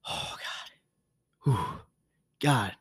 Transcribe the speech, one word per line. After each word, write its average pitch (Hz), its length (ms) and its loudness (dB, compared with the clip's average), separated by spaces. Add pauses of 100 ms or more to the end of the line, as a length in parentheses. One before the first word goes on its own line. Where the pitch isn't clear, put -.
Oh, - 280 -6 (1080)
God. 143 100 6
Ooh. - 260 -2 (600)
God. 120 400 4